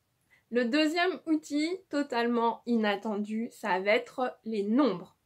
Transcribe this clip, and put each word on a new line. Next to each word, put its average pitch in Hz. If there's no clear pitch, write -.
Le 240
deuxième 311
outil 311
totalement 233
inattendu, 214
ça 185
va 202
être 247
les 220
nombres. 214